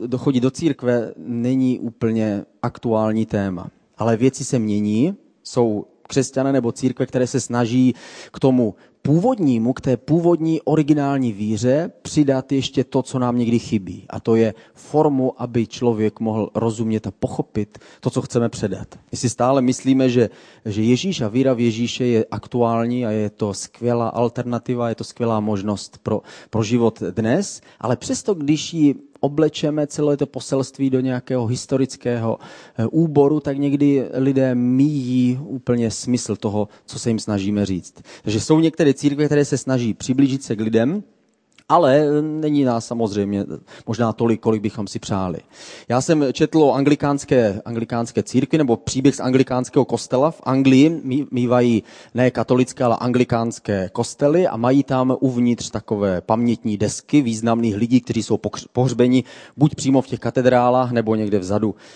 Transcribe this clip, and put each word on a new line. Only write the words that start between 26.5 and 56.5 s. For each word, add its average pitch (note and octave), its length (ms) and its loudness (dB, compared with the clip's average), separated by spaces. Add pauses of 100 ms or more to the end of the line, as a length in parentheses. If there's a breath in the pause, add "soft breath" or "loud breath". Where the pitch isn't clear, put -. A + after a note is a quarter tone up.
život A2+ 480 0
dnes, B2 500 -2 (180 soft breath)
ale B2 160 -2
přesto, - 380 -4
když D3+ 400 -2
ji D3 220 2 (240)
oblečeme D3+ 680 -2
celé D3 300 -2
to C#3 80 -4
poselství C3+ 640 -4
do C3 100 0
nějakého B2+ 460 -4
historického, A#2+ 920 -4 (400 loud breath)
eh, A2+ 100 0
úboru, D3+ 520 2
tak C#3+ 180 -4
někdy C#3+ 560 2
lidé C3 420 0
míjí B2+ 880 0
úplně A#2+ 480 -2
smysl A#2+ 440 -4
toho, G#2 320 -4 (180 soft breath)
co - 140 -14
se A#2+ 100 -4
jim A2 100 0
snažíme G#2 460 -2
říct. F#2 300 -6 (280 loud breath)
Takže G#2+ 160 -2
jsou D#3 200 2
některé D#3+ 340 2
církve, C#3+ 320 0
které D3 200 2
se C#3 120 -2
snaží A#2+ 360 -2
přiblížit C3+ 500 0
se A#2 120 -6
k G2+ 40 -4
lidem, A2+ 440 0 (680)
ale D3 500 4
není D3+ 420 0
nás A#2 220 0
samozřejmě G2+ 600 -2 (420 loud breath)
možná A2+ 260 -2
tolik, A#2 280 0
kolik A2 200 0
bychom G#2 260 -6
si - 120 -10
přáli. F#2+ 400 -4 (500 loud breath)
Já B2+ 120 2
jsem D3+ 320 2
četl D#3 300 2
o C3 100 6
anglikánské, C#3 920 2
anglikánské A#2 580 -4
církvi B2+ 340 0
nebo B2 200 2
příběh C3+ 380 2
z - 40 -10
anglikánského B2+ 640 2
kostela. C3 460 0
V - 120 -14
Anglii C3+ 600 4
mí-, C3+ 280 -4
mívají B2 520 2 (300 loud breath)
ne B2 180 2
katolické, B2+ 520 0
ale A#2 140 2
anglikánské A#2 920 -2
kostely D3 580 0
a - 100 -6
mají C3 260 4
tam B2+ 360 0
uvnitř A#2+ 500 0
takové G2+ 520 -2
pamětní A2+ 560 0